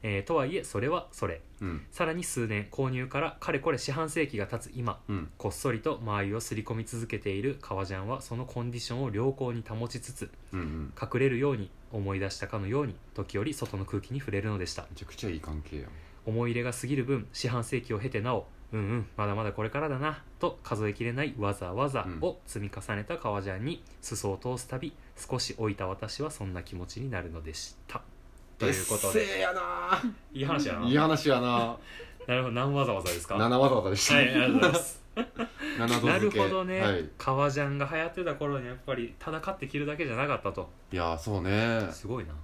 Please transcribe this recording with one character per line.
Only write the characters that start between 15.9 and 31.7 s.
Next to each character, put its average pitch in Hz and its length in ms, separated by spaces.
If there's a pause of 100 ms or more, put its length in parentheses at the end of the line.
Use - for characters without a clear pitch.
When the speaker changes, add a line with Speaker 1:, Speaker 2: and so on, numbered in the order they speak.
Speaker 1:
思 117 220
い 120 40
入 117 60
れ 120 60
が 120 100
過 - 140
ぎ 139 100
る 123 80
分、 123 260
四 - 160
半 120 160
世 120 180
紀 - 120
を 104 60
経 120 100
て 113 100
な 123 160
お、 - 120 (260)
「う 110 40
ん - 20
う 107 40 (120)
ん、 110 200
ま 104 120
だ 101 80
ま 110 100
だ 101 80
こ 107 100
れ 113 60
か 139 100
ら 156 80
だ 139 100
な」 147 240 (180)
と 175 240
数 107 260
え 101 40
き 113 120
れ 120 80
な 135 100
い 151 140
わ 101 160
ざ 92 200
わ 131 140
ざ 123 180 (140)
を 131 280
積 104 180
み 101 60
重 110 240
ね 104 100
た 170 120
革 101 240
ジ 98 80
ャ 95 80
ン 104 60
に 170 200 (180)
裾 101 320
を 95 40
通 123 240
す - 60
た 127 100
び、 143 140 (240)
少 - 240
し - 180
老 110 120
い 98 60
た 95 120
私 98 340
は 151 100
そ 110 120
ん 95 100
な 90 100
気 - 120
持 87 120
ち - 120
に 135 100
な 98 120
る 85 100
の 82 100
で 78 120
し - 240 (100)
た。 - 140 (560)
と 110 80
い 98 60
う 95 160
こ 107 100
と 98 160
で。 214 80
Speaker 2:
エ - 20
ッ 202 40
セ 139 100
イ 95 40
や 180 120
な。 175 480 (320)
Speaker 1:
い 135 80
い 139 40
話 147 220
や 87 120
な。 - 80
Speaker 2:
い 123 60
い 147 40
話 151 320
や 127 100
な。 120 380 (500)